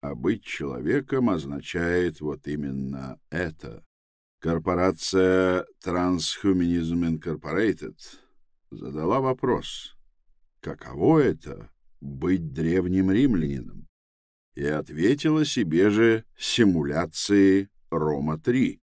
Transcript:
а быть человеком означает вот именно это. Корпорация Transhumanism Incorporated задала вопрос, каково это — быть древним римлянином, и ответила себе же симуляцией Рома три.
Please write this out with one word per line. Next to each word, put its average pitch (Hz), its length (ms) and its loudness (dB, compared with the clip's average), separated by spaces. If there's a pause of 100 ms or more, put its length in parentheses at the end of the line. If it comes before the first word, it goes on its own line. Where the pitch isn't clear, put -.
а 71 140 -8
быть 90 280 -2
человеком 110 840 -2
означает 85 920 -2
вот 71 260 -8
именно 67 800 -8
это. 80 560 -8 (560)
Корпорация 92 1300 2 (180)
Transhumanism 85 1300 0
Incorporated 80 800 -2 (720)
задала 78 500 -4
вопрос, - 760 -4 (680)
каково 82 600 0
это — - 500 -2 (300)
быть 71 540 -2
древним 90 560 0
римлянином, 82 760 0 (680)
и 139 100 -8
ответила 151 800 0
себе 98 460 2
же 113 340 4 (140)
симуляцией 95 1300 2 (220)
Рома 78 480 -2
три. 123 420 0 (140)